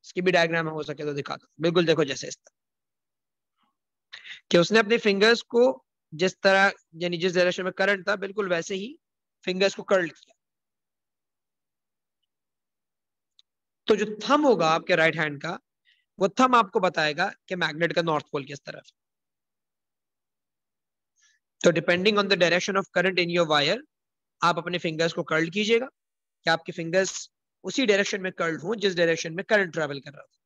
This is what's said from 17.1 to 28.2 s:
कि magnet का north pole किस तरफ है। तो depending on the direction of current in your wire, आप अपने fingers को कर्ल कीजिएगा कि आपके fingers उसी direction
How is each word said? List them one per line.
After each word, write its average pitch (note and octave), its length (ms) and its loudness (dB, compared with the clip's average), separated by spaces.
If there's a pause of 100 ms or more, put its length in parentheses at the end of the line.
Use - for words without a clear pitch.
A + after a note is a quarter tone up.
कि F#3 80 -6
magnet D#3+ 360 -2
का F3 100 0
north D#3 300 0
pole C#3 120 -6
किस C#3+ 200 -14
तरफ - 220 -14
है। - 60 -20 (2750)
तो F3 100 6
depending F#3 480 2
on G3+ 100 0
the G3 80 2
direction F3 400 0
of G3 200 -2
current F3+ 220 0
in F3 120 -2
your E3+ 200 2
wire, D#3 300 2 (640)
आप E3+ 160 2
अपने E3+ 200 -6
fingers E3 340 -2
को F3 100 -6
कर्ल E3 280 -2
कीजिएगा A3 360 0 (580)
कि E3 60 0
आपके E3 220 -2
fingers F3 580 -4 (340)
उसी A3+ 220 -2
direction G3+ 340 2